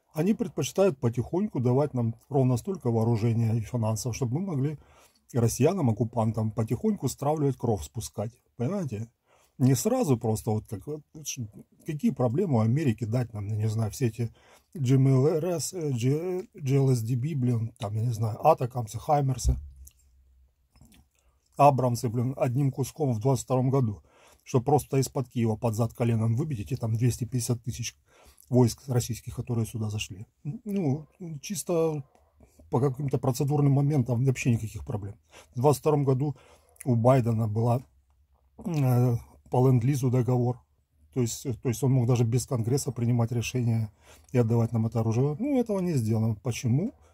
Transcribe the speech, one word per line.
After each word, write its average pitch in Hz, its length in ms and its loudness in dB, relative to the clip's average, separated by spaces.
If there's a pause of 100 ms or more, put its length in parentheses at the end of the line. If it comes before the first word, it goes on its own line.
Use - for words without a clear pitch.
(140)
Они 180 220 0
предпочитают 190 640 0
потихоньку 156 600 -2
давать 123 360 2
нам 117 200 0 (140)
ровно 131 280 2
столько 156 340 -4
вооружения 113 600 2
и 120 80 0
финансов, 110 540 -4
чтобы 127 240 -2
мы 202 60 -4 (100)
могли 143 220 -2 (560)
россиянам, 127 560 2
оккупантам 110 600 0
потихоньку 127 580 -2
стравливать, 139 480 -2
кровь 107 260 -2
спускать. - 500 -10 (220)
Понимаете? 123 540 -6 (480)
Не 131 160 4
сразу 208 440 0
просто 110 340 -2
вот 107 160 -2
как, 95 180 -12
вот, 151 160 -10 (220)
ш-, 127 240 -10 (380)
какие 160 260 -2
проблемы 135 460 0
у - 20 4
Америки 117 460 2
дать 117 260 -4
нам, 104 160 -8
я 107 80 -4
не 107 140 -2
знаю, 110 200 -2
все 120 180 -2
эти 113 260 -6 (400)
G 135 220 0
M 135 120 6
L 135 200 4
R 160 180 0
S, 170 260 -4
э, 160 220 -4
G-, 156 600 -2
G 139 220 -2
L 135 160 4
S 120 100 2
D 113 140 -2
B, 143 200 -2
блин, 120 420 0
там, 104 180 -6
я 110 60 -2
не 123 100 0
знаю, 110 340 -2
Атакамсы, 127 540 2
Хаймерсы, 143 580 0 (2000)
Абрамсы, 127 540 4
блин, 123 260 -2
одним 139 340 0
куском 135 440 -2
в 107 80 -4
двадцать 135 240 0
втором 127 240 2
году, 120 340 0 (400)
что - 160 0
просто 139 380 2
из-под 135 320 -2
Киева 113 260 0
под 113 180 -2
зад 113 200 -2
коленом 113 420 0
выбить 147 240 -4
эти 113 160 -8
там 117 180 -4
двести 117 300 0
пятьдесят 117 400 -4
тысяч - 320 -8 (540)
войск 123 400 4
российских, 117 480 -4
которые 117 280 -4
сюда 110 240 -6
зашли. 104 380 -8 (160)
Ну, 156 640 -4 (340)
чисто 160 640 -2 (640)
по 123 120 2
каким-то 139 380 -2
процедурным 143 520 2
моментам 135 540 2
вообще 131 260 0
никаких 110 340 -4
проблем. 101 300 -8 (380)
В 120 80 -4
двадцать 147 180 4
втором 151 240 2
году 135 320 0 (480)
у 123 120 2
Байдена 117 520 4
была, 117 340 0 (760)
э, 127 580 2 (360)
по 127 180 4
ленд-лизу 127 400 2
договор. 123 500 0 (540)
То 131 80 0
есть, - 240 -4
э, 131 80 -4
то 131 160 -6
есть 117 140 -2
он 131 80 4
мог 127 160 4
даже 123 160 4
без 117 240 0
Конгресса 120 440 -2
принимать 117 400 0
решения 117 600 -2 (400)
и 127 80 2
отдавать 117 340 2
нам 113 140 0
это 117 120 -4
оружие. 123 400 0
Ну, 262 200 0
этого 220 200 -2
не 180 140 -2
сделано. 113 420 0
Почему? 127 580 -2 (200)